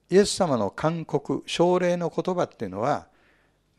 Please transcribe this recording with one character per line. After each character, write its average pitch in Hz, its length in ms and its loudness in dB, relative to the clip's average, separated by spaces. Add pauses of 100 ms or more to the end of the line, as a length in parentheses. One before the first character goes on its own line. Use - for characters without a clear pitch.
(120)
イ 175 60 4
エ 202 80 8
ス - 100 -4
様 156 220 2
の 101 140 0
勧 160 340 -2
告、 139 400 -4
奨 180 340 2
励 175 160 0
の 175 180 -4
言 180 220 -2
葉 175 80 0
っ 123 60 -2
て - 160 -10
い - 20 -6
う 92 40 -10
の 95 100 -6
は、 120 260 -2 (720)